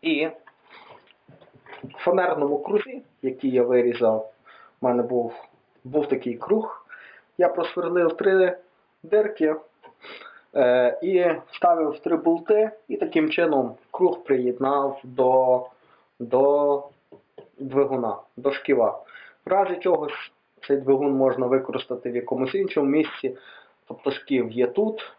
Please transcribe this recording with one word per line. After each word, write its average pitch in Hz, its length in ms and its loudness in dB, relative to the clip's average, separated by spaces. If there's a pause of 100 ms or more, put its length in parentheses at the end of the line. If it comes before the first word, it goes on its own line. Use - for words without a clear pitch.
І 156 260 0 (1600)
в - 140 -18
фанерному 156 600 0
крузі, 214 440 -4 (180)
який 131 300 -4
я 123 120 2
вирізав, 120 680 2 (500)
в 127 40 -4
мене 123 180 2
був, 117 300 -2 (500)
був 143 260 -2
такий 127 280 -4
круг, - 480 -4 (520)
я 175 120 4
просверлив 170 680 -2
три 185 400 2 (460)
дирки, 180 520 0 (1000)
е, 123 460 4
і 180 300 2 (200)
вставив 160 480 0
три 170 180 -2
болти, 208 540 2 (160)
і - 100 -8
таким 160 320 0
чином 143 460 0 (160)
круг 180 320 0
приєднав 135 800 0
до, 127 600 2 (540)
до 143 640 2 (760)
двигуна, 131 580 0 (200)
до 131 140 -2
шківа. 131 520 0 (420)
В - 40 -10
разі 185 260 2
чогось 156 560 -2 (360)
цей 139 100 2
двигун 135 340 2
можна 131 340 2
використати 123 680 -4
в 120 40 -8
якомусь 127 400 -4
іншому 190 320 0
місці, 143 500 -2 (500)
тобто - 240 -6
шків 120 400 -2
є 120 160 0
тут 214 520 -4